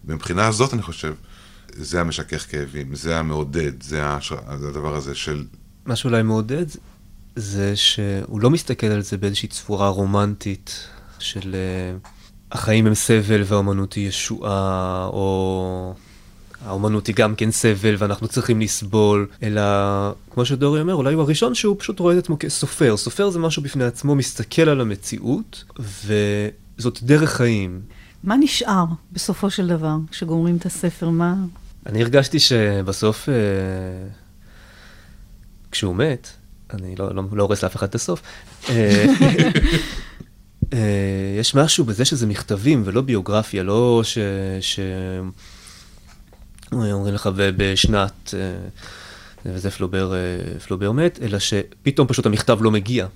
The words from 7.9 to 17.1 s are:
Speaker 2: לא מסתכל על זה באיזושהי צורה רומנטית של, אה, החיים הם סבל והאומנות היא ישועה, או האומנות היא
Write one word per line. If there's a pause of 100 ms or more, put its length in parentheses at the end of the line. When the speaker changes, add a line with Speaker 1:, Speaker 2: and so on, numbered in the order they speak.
Speaker 2:
לא
מסתכל
על
זה
באיזושהי
צורה
רומנטית (300)
של,
אה, (560)
החיים
הם
סבל
והאומנות
היא
ישועה,
או (680)
האומנות
היא